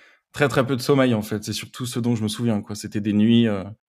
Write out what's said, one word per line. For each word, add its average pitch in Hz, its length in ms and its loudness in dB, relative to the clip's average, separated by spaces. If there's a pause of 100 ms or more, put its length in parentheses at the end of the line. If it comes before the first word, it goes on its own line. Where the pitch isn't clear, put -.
(320)
très, 143 160 0
très 127 180 0
peu 139 100 -2
de 123 60 -4
sommeil, 131 320 4
en 107 80 0
fait. 104 220 -6
C'est 110 100 -6
surtout - 320 -10
ce 123 140 -6
dont 120 160 0
je 107 80 -4
me 110 40 0
souviens, 110 340 -2
quoi. 104 140 -12
C'était 104 260 -6
des 104 120 0
nuits, 117 340 6
euh, 101 160 -4 (260)